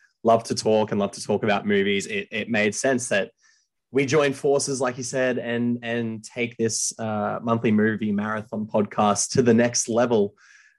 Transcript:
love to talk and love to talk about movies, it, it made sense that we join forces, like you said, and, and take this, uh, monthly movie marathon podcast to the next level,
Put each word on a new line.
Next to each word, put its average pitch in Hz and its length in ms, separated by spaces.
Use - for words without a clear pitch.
love 117 220
to 117 100
talk 107 360
and 104 100
love 98 100
to - 100
talk 104 220
about 101 240
movies, 98 400
it, 101 240
it 107 180
made 104 240
sense 127 360
that 98 220
we 139 140
join 143 260
forces, 139 480
like 127 180
you 131 60
said, 127 360
and, 120 420
and 117 420
take 120 320
this, - 440
uh, 107 420
monthly 117 320
movie 107 400
marathon 107 520
podcast 104 680
to 131 100
the 117 120
next 120 360
level, 113 460